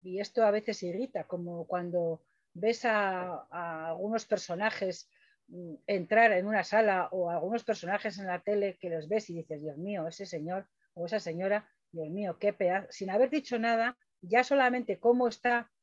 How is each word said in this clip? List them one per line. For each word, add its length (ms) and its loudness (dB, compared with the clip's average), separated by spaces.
Y 180 -6
esto 240 2
a 60 6
veces 320 -2
irrita, 420 -4
como 420 -8
cuando 560 -2
ves 300 0
a, 640 0
a 380 -6
algunos 360 -2
personajes, 840 -2
mm, 260 -12
entrar 460 6
en 140 2
una 180 0
sala 480 4
o 160 0
algunos 360 -2
personajes 540 -2
en 80 -8
la 140 -2
tele 400 0
que 80 -8
los 200 -4
ves 220 -2
y 40 -8
dices, 280 -8
"Dios 140 -8
mío, 320 -6
ese 160 -10
señor 440 -6
o 120 -6
esa 140 -2
señora, 480 -2
Dios 180 -6
mío, 280 -4
qué 140 2
pea-", 380 0
sin 200 -8
haber 200 4
dicho 280 -2
nada, 400 0
ya 240 4
solamente 540 2
cómo 300 4
está 420 0